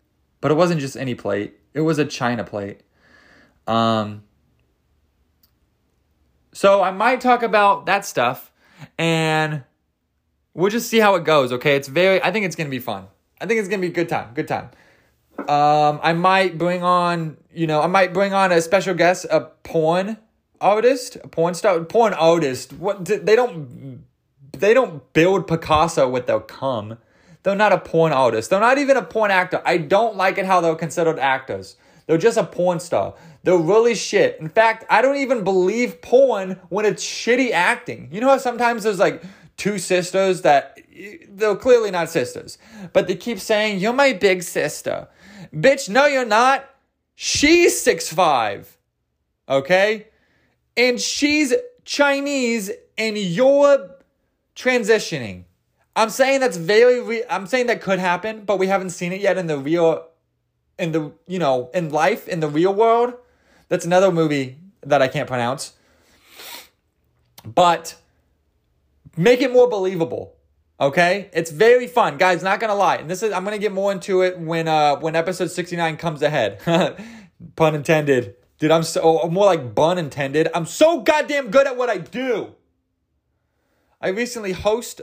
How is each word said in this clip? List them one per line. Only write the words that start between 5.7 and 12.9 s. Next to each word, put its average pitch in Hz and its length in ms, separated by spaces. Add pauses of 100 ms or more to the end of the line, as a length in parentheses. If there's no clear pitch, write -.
so 196 300
I 190 100
might 233 280
talk 247 220
about 202 440
that 196 200
stuff, 127 460 (440)
and 156 680 (920)
we'll 185 160
just 233 180
see 226 100
how 202 180
it 170 80
goes, 143 280
okay? 139 220
It's 139 140
very, 175 340
I 165 80
think 202 160
it's 165 100
gonna 151 140
be 131 80
fun. 98 300 (320)